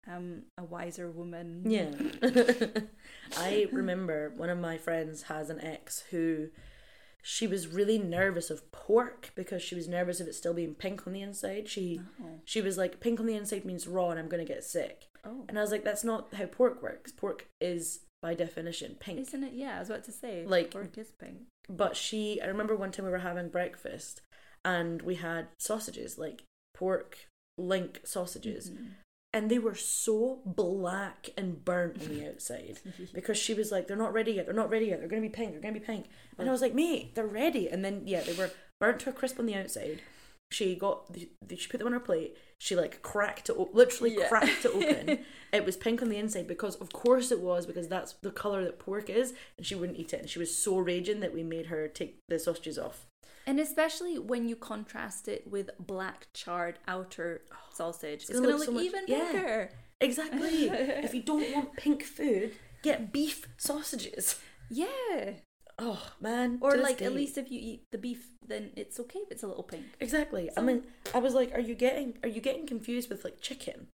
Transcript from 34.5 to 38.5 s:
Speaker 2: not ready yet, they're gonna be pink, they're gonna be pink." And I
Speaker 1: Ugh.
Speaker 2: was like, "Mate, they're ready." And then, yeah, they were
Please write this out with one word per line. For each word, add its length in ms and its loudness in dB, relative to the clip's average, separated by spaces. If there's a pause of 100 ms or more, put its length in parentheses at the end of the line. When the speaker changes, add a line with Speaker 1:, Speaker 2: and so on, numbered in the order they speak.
Speaker 2:
not 160 2
ready 160 4
yet, 140 2
they're 80 -6
gonna 120 0
be 80 0
pink, 240 -4
they're 80 -10
gonna 140 -4
be 60 -4
pink." 260 -6 (320)
And 100 0
I 20 4
Speaker 1:
Ugh. 20 4
Speaker 2:
was 100 4
like, 120 4
"Mate, 400 2
they're 120 0
ready." 420 2
And 160 -2
then, 220 -2
yeah, 160 0
they 100 -2
were 180 0 (300)